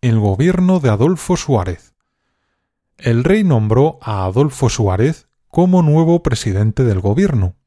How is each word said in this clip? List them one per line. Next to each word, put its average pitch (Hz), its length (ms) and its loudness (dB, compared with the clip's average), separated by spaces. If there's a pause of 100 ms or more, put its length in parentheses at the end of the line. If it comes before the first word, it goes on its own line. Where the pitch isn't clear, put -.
El 113 180 0
gobierno 175 640 0
de 139 80 0
Adolfo 156 480 0
Suárez. 92 580 -6 (1000)
El 117 260 -2
rey 196 220 2
nombró 127 580 2
a 101 220 -6
Adolfo 127 440 0
Suárez 110 600 -2 (180)
como 180 360 2
nuevo 160 400 2
presidente 107 600 -2
del 104 180 0
gobierno. 107 540 -2 (120)